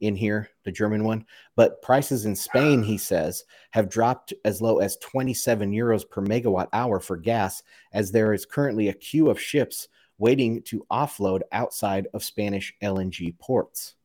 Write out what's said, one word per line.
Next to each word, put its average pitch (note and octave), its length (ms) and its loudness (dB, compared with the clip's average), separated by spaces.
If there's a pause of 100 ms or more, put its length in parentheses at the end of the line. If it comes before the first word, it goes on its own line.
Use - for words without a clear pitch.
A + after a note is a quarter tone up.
in G#2 120 0
here, G#2+ 360 -2 (160)
the G2 80 -6
German G#2+ 320 0
one. A2+ 200 -2 (300)
But - 260 4
prices C3 440 2
in G2+ 100 0
Spain, C3 480 4
he G#2 140 0
says, D#2+ 480 -2 (260)
have G#2+ 180 2
dropped A#2 440 0 (100)
as G2+ 180 0
low A2+ 180 2
as F#3+ 180 0
twenty-seven A#2+ 760 -2
euros A2 380 0
per G2+ 120 -6
megawatt G2+ 520 0
hour A2 260 0
for - 160 -6
gas, G2+ 480 -2 (300)
as G2 180 -2
there G#2+ 220 4
is G2 120 -2
currently A2+ 440 0
a F#2+ 40 -2
queue D3+ 360 2
of G#2+ 100 0
ships - 480 -2 (300)
waiting A#2 460 2
to - 280 -8
offload G2 500 0 (100)
outside G2 640 -2
of G#2 100 -8
Spanish G2+ 580 -6
L G2 180 -2
N F#2 120 -4
G E2+ 280 -8
ports. - 640 -4